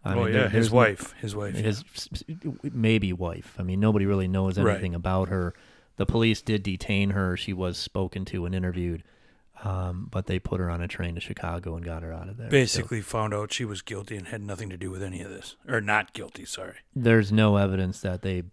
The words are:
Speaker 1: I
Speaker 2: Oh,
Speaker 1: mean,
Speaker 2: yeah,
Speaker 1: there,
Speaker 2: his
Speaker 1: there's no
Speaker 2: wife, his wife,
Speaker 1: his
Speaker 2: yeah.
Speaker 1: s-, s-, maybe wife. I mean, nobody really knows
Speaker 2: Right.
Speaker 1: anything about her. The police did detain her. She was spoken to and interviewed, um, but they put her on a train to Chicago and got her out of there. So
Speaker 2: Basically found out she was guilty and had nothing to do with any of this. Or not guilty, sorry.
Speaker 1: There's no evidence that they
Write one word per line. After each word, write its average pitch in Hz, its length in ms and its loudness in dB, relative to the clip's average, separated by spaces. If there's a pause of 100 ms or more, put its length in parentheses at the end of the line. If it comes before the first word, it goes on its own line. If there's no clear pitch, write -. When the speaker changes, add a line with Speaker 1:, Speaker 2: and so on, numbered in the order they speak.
Speaker 1:
I 98 100 -2
Speaker 2:
Oh, 95 100 2
Speaker 1:
mean, - 20 2
Speaker 2:
yeah, - 60 2
Speaker 1:
there, 127 120 4
Speaker 2:
his 104 80 0
Speaker 1:
there's 110 200 4
no 120 40 6
Speaker 2:
wife, 107 440 4
his 104 140 -6
wife, 101 220 -4
Speaker 1:
his 107 260 0
Speaker 2:
yeah. - 140 -20
Speaker 1:
s-, - 180 -10
s-, - 100 -8 (480)
maybe 110 400 4
wife. 87 460 -6
I 92 60 -4
mean, 95 160 0
nobody 104 260 4
really 98 220 2
knows 95 300 2
Speaker 2:
Right. 110 160 4
Speaker 1:
anything 95 200 -2
about 92 340 0
her. 90 260 -2 (420)
The 101 100 0
police 113 360 4
did 107 200 0
detain 98 480 0
her. 95 260 0
She - 160 -6
was 90 260 -2
spoken 95 480 -4
to 87 200 -4
and 90 80 -2
interviewed, 87 480 -2 (640)
um, 92 440 -4
but 95 180 -4
they 92 120 0
put 92 220 -4
her 87 100 0
on 85 100 -4
a 87 60 -4
train 85 300 -6
to 85 40 -6
Chicago 85 540 -8
and 85 100 -8
got 82 200 -8
her 80 80 -8
out 85 160 -10
of 104 80 -12
there. 117 100 -10
So 117 60 -6
Speaker 2:
Basically 120 480 4
found 107 340 -2
out 104 180 -4
she 127 120 -2
was 104 180 -8
guilty 104 340 -10
and 92 120 -10
had 107 140 -8
nothing 92 280 -6
to 90 60 -8
do 92 160 -6
with 92 100 -6
any 92 200 -6
of 95 80 -10
this. - 260 -14 (100)
Or 120 140 0
not 104 320 0
guilty, - 320 -12
sorry. - 320 -12 (180)
Speaker 1:
There's 113 380 6
no 107 240 6
evidence 95 460 2
that 92 200 -4
they 90 300 -2